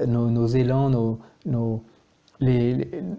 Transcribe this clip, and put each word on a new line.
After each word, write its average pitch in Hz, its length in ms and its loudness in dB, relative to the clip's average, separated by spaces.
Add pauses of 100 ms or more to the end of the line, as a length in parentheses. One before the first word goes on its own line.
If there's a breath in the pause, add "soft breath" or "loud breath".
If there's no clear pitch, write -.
nos, 120 240 2
nos 117 180 2
élans, 127 420 2
nos, 113 300 0 (260 loud breath)
nos, 117 360 -2 (600 loud breath)
les, 123 340 2
les, - 280 -6 (160)